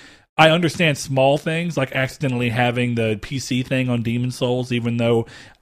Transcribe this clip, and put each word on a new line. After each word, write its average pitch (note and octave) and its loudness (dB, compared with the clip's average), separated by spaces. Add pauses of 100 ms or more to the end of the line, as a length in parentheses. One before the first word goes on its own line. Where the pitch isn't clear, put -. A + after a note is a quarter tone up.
(380)
I D#3 8
understand D#3+ 2
small C3+ 2
things E3 -4
like C3+ -2
accidentally B2+ -2
having A#2+ 0
the A2 0
P - -6
C B2+ -2
thing B2+ -2
on A#2+ 0
Demon A#2+ -2
Souls, B2 -2
even A#2 0
though A#2 2 (360)